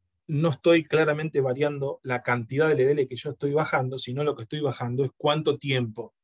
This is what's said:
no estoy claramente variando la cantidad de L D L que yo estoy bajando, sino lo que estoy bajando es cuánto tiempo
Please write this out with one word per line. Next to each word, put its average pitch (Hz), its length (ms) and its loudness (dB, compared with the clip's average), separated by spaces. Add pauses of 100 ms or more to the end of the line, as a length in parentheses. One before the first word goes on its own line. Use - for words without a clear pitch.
(280)
no 160 220 0
estoy 165 340 4
claramente 151 580 0
variando 139 640 -2
la 123 180 -4
cantidad 123 460 0
de 156 60 4
L 131 120 4
D 139 60 4
L 143 160 2
que - 80 -12
yo 143 160 -8
estoy 143 200 -4
bajando, 143 460 0
sino 127 260 -4
lo 147 120 0
que 120 80 -12
estoy 151 160 -8
bajando 127 440 -2
es 131 140 -2
cuánto 151 400 0
tiempo 120 560 -4 (100)